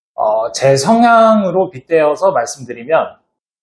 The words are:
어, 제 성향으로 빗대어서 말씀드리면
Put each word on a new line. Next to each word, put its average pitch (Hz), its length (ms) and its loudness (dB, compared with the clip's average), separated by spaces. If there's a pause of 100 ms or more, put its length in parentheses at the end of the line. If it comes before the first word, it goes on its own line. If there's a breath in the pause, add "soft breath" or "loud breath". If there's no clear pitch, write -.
(160)
어, 113 360 -2
제 135 260 2
성향으로 220 920 2
빗대어서 151 640 -2
말씀드리면 123 880 -4 (460)